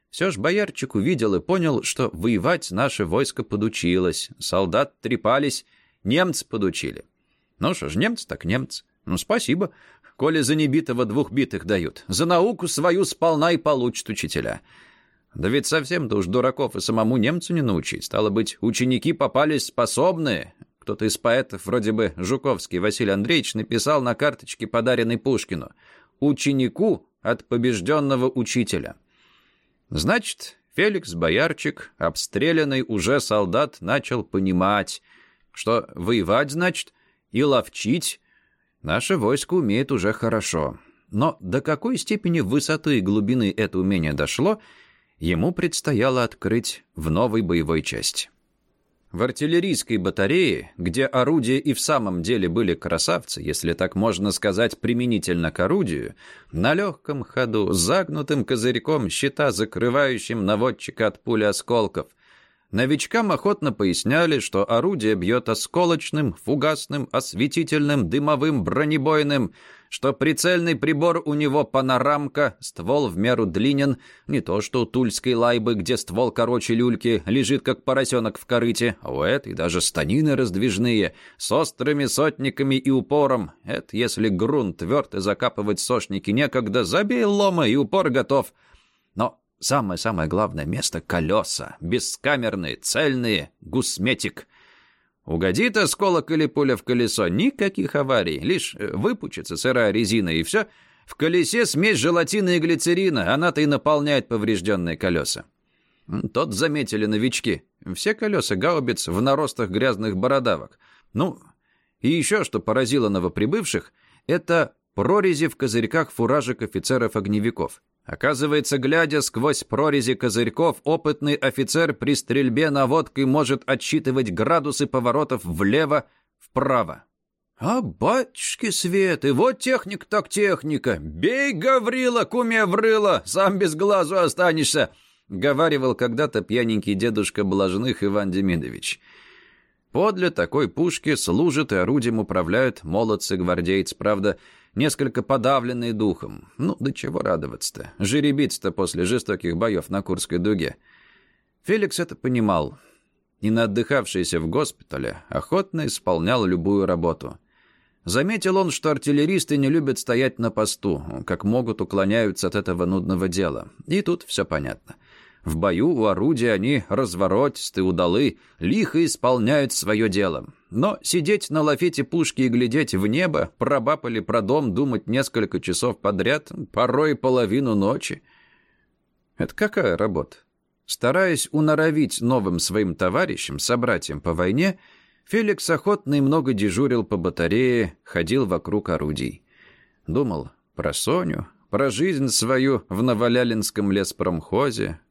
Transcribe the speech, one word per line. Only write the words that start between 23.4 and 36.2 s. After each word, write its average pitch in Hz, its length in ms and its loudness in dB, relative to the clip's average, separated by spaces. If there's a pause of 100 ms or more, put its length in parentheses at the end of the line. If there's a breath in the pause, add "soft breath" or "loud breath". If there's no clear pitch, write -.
написал 120 480 0
на 120 120 0
карточке, - 520 -4
подаренной 117 520 0
Пушкину: 101 520 -2 (500 soft breath)
«Ученику 139 880 0 (140)
от 117 240 -2
побеждённого 127 840 0
учителя». 110 680 -2 (920 soft breath)
Значит, 156 680 -2 (180)
Феликс 190 380 -2
Боярчик, 113 840 -2
обстрелянный 135 880 0
уже 110 340 0
солдат, 107 600 0
начал 120 440 -4
понимать, 95 760 0 (500 soft breath)
что - 420 -2
воевать, 107 560 0